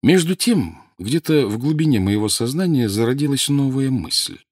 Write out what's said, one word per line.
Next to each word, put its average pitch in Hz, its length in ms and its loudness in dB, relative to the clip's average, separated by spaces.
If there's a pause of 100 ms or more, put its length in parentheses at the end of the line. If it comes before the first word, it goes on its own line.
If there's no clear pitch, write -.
Между 175 320 4
тем, 139 480 -2 (160)
где-то 143 480 0
в 104 100 -4
глубине 151 420 0
моего 104 300 0
сознания 135 580 0
зародилась 131 640 0
новая 135 400 0
мысль. - 480 -4 (140)